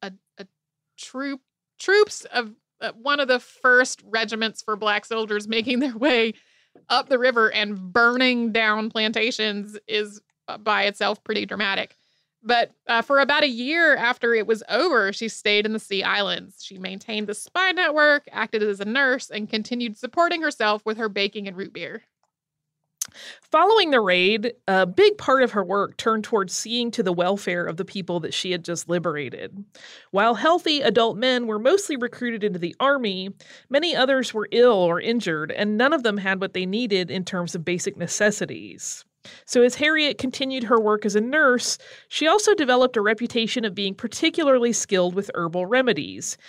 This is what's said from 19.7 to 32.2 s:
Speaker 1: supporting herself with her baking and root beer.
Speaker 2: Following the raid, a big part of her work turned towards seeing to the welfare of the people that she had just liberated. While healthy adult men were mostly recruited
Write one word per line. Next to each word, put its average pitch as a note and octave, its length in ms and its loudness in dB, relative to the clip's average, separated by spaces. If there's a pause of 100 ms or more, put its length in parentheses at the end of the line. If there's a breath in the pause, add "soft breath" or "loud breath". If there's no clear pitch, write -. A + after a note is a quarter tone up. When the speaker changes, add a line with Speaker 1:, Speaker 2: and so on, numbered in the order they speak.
Speaker 1:
supporting E4+ 460 0
herself G#3+ 440 0
with A3 120 -4
her A3+ 100 -2
baking G3+ 400 -4
and F#3 80 -12
root F#3+ 160 -10
beer. E3+ 320 -12 (1400 loud breath)
Speaker 2:
Following F#4 500 4
the B3+ 100 6
raid, G3+ 520 2 (160)
a F#3+ 180 4
big G#4 320 4
part C4 240 2
of A#3 100 2
her G3+ 120 0
work F#3+ 320 -2
turned A3 260 0
towards G3 300 -2
seeing A#3 400 -4
to A#3 100 -2
the F3+ 100 0
welfare F3 520 -2
of E3 140 -6
the F#3+ 60 -6
people F3 360 -6
that - 140 -8
she F#3 180 -6
had F3 120 -6
just E3+ 240 -8
liberated. E3 760 -6 (480 loud breath)
While G#3+ 240 2
healthy D#4+ 460 2
adult A3+ 340 0
men B3 320 0
were G#3+ 100 -4
mostly D4+ 380 2
recruited A#3+ 480 -6